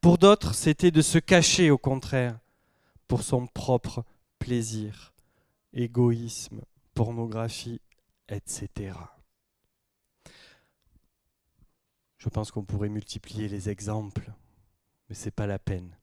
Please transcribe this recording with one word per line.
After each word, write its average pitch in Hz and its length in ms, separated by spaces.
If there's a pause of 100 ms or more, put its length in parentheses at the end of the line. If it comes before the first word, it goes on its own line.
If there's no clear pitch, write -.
Pour 170 160
d'autres, 196 380
c'était 165 360
de 156 120
se 165 160
cacher, 175 500
au 139 80
contraire, 127 600 (680)
pour 117 140
son 123 240
propre - 580 (360)
plaisir, 110 720 (580)
égoïsme, 117 920 (340)
pornographie, 113 840 (480)
et 101 180
cetera. 95 720 (3000)
Je - 120
pense 107 220
qu'on 107 120
pourrait 104 260
multiplier 104 580
les 101 220
exemples, 104 640 (760)
mais 104 60
c'est - 160
pas 104 160
la 98 120
peine. 90 440